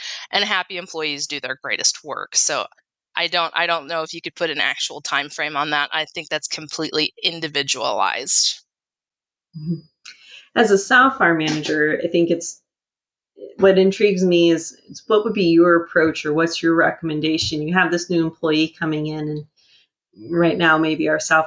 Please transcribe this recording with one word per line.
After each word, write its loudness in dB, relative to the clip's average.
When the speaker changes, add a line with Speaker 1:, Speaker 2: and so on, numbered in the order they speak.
Speaker 1:
and -2
happy -4
employees -6
do -8
their -8
greatest -4
work. -10
So -2
I 0
don't, -2
I 0
don't -4
know -4
if -12
you -14
could -14
put -4
an -4
actual -4
time -4
frame -8
on -2
that. -2
I -4
think -14
that's -6
completely -6
individualized. -2
Speaker 2:
Mm-hmm. -6
As 4
a 6
sow 4
farm 2
manager, 0
I -2
think 2
it's, -6
what 6
intrigues 4
me 6
is, -2
it's -18
what 4
would -2
be 0
your 6
approach 0
or -2
what's 0
your 4
recommendation? 0
You -2
have 4
this -2
new 2
employee 0
coming -4
in, -6
and -14
right 2
now 4
maybe 0
our 0
sow 2